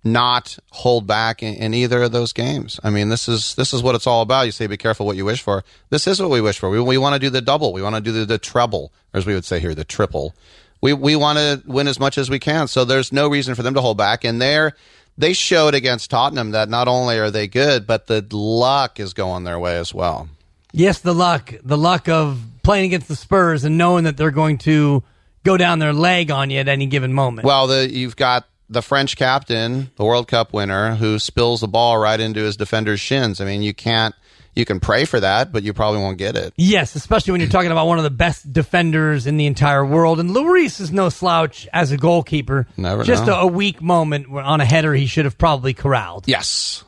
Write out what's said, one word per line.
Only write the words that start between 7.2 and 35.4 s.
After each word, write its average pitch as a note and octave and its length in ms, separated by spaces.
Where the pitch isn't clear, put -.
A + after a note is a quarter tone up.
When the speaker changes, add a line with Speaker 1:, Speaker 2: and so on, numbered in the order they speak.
Speaker 1:
do C3+ 100
the B2+ 100
double. C#3 320
We F#2+ 100
wanna G#2+ 180
do A2 100
the, A2 140
the G#2+ 140
treble, G#2+ 540
or - 40
as F#2 80
we G#2 80
would F2+ 100
say F2 160
here, E2+ 160
the D#2 80
triple. D2+ 500
We, C#3 120
we C#3+ 220
wanna D3 520
win C#3 200
as C3 140
much C#3 180
as C3 100
we C3+ 120
can. D3+ 260
So B2+ 180
there's C3 280
no D3 160
reason C3 260
for A#2 80
them C3 120
to C#3 60
hold A#2 160
back. G#2+ 280
And A#2 180
they're, D3+ 300
they E3 180
showed D#3 420
against B2 340
Tottenham B2+ 400
that G#2+ 180
not A#2+ 200
only B2 320
are G#2+ 100
they G#2 160
good, B2+ 400
but A2+ 220
the A2 240
luck A#2 680
is F#2+ 160
going F#2 300
their F2 160
way F2 180
as E2+ 160
well. F2 340
Speaker 2:
Yes, F3 260
the F3 160
luck. E3+ 480
The C#3+ 160
luck E3+ 300
of D3+ 320
playing F#3+ 220
against F3 200
the D3+ 80
Spurs E3 480
and D#3 160
knowing F3 260
that D3+ 120
they're D3+ 160
going D#3 260
to D3 460
go F#3+ 120
down F3 220
their D3+ 140
leg E3+ 400
on C#3 180
you C3+ 80
at C#3 100
any C#3 180
given C3 260
moment. B2+ 340
Speaker 1:
Well, C3+ 220
the, C3 200
you've B2 280
got B2+ 320
the A2+ 140
French C#3 340
captain, B2+ 800
the G#2 80
World A#2 240
Cup A#2 240
winner, G#2 420
who A2 260
spills A#2+ 400
the A2 80
ball A#2 300
right A2 200
into A2 220
his G#2 160
defender's G#2+ 440
shins. B2 400
I G2 40
mean, G2+ 180
you G#2 120
can't, A2+ 400
you A#2+ 100
can F#2+ 160
pray B2 240
for B2+ 160
that, G#2 320